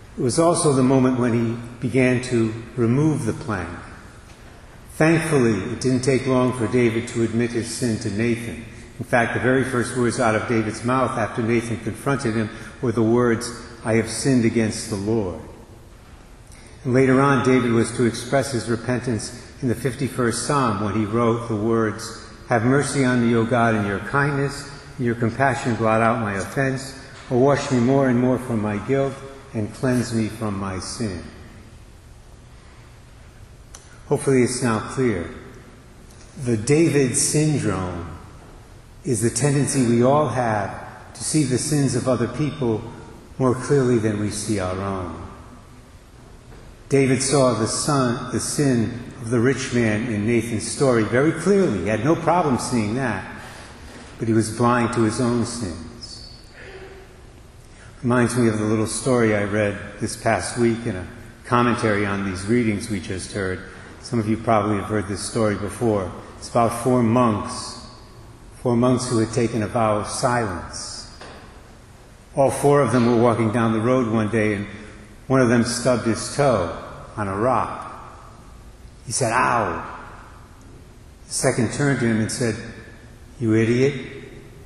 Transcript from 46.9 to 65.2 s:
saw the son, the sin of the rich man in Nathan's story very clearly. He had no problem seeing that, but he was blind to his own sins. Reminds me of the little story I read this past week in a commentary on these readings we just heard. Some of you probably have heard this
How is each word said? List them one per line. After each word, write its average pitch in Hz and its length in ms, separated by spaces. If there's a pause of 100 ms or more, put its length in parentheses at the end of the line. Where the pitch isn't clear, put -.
saw 131 320
the 110 120
son, 123 640
the 113 80
sin 123 600 (240)
of 113 80
the 123 80
rich 120 340
man 113 320
in 104 220
Nathan's 117 440
story 123 320
very 123 280
clearly. 160 480
He 85 80
had 107 180
no 160 100
problem 160 440
seeing 107 340
that, 117 320 (920)
but 113 80
he 113 80
was 107 160
blind 120 420
to 120 80
his 107 180
own 120 280
sins. - 800 (1700)
Reminds 120 340
me 120 100
of 107 120
the 107 60
little 110 200
story 117 500
I 101 100
read 101 300 (240)
this - 160
past 110 440
week 117 260
in 107 100
a 90 120 (380)
commentary 113 600
on 98 180
these 95 220
readings 110 420
we 101 120
just 90 320
heard. 92 300 (420)
Some 120 160
of 107 100
you 110 80
probably 107 400
have 92 80
heard 101 220
this 98 140